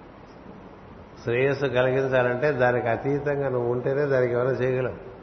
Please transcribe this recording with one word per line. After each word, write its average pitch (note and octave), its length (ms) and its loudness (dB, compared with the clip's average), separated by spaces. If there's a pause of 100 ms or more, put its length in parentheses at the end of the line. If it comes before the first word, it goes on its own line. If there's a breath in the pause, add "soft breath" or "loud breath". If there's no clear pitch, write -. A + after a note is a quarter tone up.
(1200)
శ్రేయస్సు C3+ 440 2
కలిగించాలంటే B2+ 840 2
దానికి B2 360 2
అతీతంగా C#3 600 0
నువ్వు A#2+ 240 0
ఉంటేనే C3+ 340 0
దానికి B2+ 260 2
ఏమైనా B2 180 2
చేయగలవు. B2+ 460 0 (260)